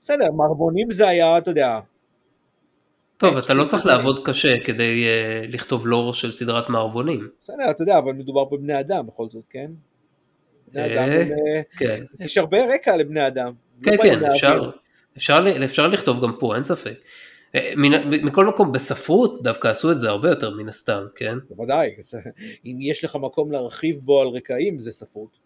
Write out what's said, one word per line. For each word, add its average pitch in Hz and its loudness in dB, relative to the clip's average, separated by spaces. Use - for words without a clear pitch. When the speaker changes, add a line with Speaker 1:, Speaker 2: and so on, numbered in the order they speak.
Speaker 1:
בסדר, 269 2
מערבונים 160 0
זה 196 4
היה, 170 6
אתה 170 0
יודע, 127 0
Speaker 2:
טוב, 180 6
Speaker 1:
כן, 131 0
Speaker 2:
אתה 135 0
לא 139 4
Speaker 1:
כן, 147 0
Speaker 2:
צריך 185 0
Speaker 1:
כן. 185 2
Speaker 2:
לעבוד 135 2
קשה 131 0
כדי, 117 -2
אה, 113 -2
לכתוב 120 -4
לור 120 0
של 117 -6
סדרת 117 -4
מערבונים. 113 -4
Speaker 1:
בסדר, 254 -4
אתה 151 -4
יודע, 180 4
אבל 135 0
מדובר 135 -2
בבני 143 -4
אדם 143 -4
בכל 113 -10
זאת, 113 -18
כן? 139 -14
בני 147 -6
אדם 131 0
Speaker 2:
אה, 160 4
Speaker 1:
הם, 165 0
אה, 151 -2
Speaker 2:
כן. 120 -2
Speaker 1:
יש 175 -4
הרבה 175 2
רקע 214 2
לבני 151 0
אדם. 127 -4
לא 202 2
Speaker 2:
כן, 208 6
Speaker 1:
באים 214 4
Speaker 2:
כן, 165 6
Speaker 1:
להעביר. 147 2
Speaker 2:
אפשר, 139 2
אפשר 147 4
ל-, 175 2
אפשר 147 2
לכתוב 127 0
גם 113 0
פה, 110 0
אין 131 -2
ספק. 139 -6
אה, - -2
מן 143 6
ה-, 147 2
מ-, 147 0
מכל 190 4
מקום, 196 2
בספרות - 0
דווקא 120 -2
עשו 135 2
את 156 2
זה 117 0
הרבה 104 0
יותר 113 0
מן 107 -10
הסתם, 101 -6
כן? 117 -6
Speaker 1:
בוודאי, 123 -2
זה, 113 -16
אם 123 -12
יש 147 -4
לך 156 -8
מקום 147 -4
להרחיב 143 -4
בו 139 4
על 131 2
רקעים, 127 -4
זה 113 -12
ספרות. 110 -16